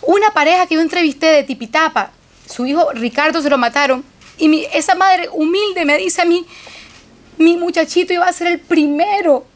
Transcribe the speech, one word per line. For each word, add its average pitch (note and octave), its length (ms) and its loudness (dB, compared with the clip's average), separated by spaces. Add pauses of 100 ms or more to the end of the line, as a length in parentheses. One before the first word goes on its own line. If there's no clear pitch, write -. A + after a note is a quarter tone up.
Una G4+ 300 2
pareja F4 360 2
que E4 80 -2
yo D#4+ 60 2
entrevisté D#4+ 460 -2
de D4+ 160 4
Tipitapa, A#3+ 680 -4 (340)
su - 200 -6
hijo D4 280 0
Ricardo C#4 480 -2
se D4 80 0
lo C#4+ 80 2
mataron, C4 460 -2 (340)
y D#4+ 100 2
mi, D#4 260 2
esa F4 220 0
madre F#4 360 2
humilde F#4 540 -2
me D4 120 2
dice F#4 240 -2
a E4+ 40 2
mí, E4+ 200 0 (920)
"Mi E4+ 200 4
muchachito F4 560 -2
iba F4 120 0
a F4+ 80 0
ser E4+ 140 -4
el F4 120 -2
primero D#4+ 840 0 (100)